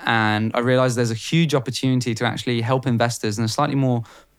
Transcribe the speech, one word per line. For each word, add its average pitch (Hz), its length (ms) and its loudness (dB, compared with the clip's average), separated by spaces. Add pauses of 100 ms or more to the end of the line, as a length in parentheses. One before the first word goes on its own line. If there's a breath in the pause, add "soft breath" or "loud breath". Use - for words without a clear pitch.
and 110 500 2
I 123 60 0
realized 127 360 2
there's 120 140 0
a 117 40 -2
huge 160 400 0
opportunity 127 600 0
to 123 100 -4
actually 117 360 -2
help 127 260 0
investors 117 520 0
in 117 60 0
a 110 40 0
slightly 143 280 0
more 127 260 2 (360 loud breath)